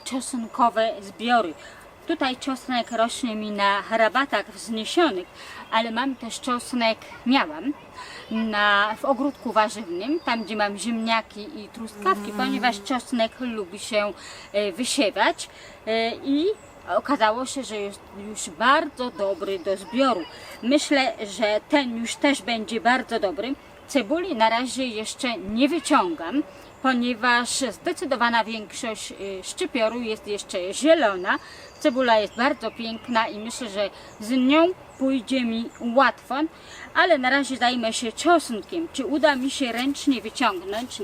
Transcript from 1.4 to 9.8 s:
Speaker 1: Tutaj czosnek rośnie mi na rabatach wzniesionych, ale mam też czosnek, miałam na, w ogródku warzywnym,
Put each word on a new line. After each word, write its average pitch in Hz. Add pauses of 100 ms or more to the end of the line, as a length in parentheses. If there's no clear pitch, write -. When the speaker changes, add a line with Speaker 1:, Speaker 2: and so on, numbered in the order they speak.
Speaker 1:
Tutaj 277
czosnek 247
rośnie 226
mi 214
na 202
rabatach 220
wzniesionych, 220 (440)
ale 226
mam 247
też -
czosnek, 240 (280)
miałam 277 (580)
na, 214
w -
ogródku 262
warzywnym, 320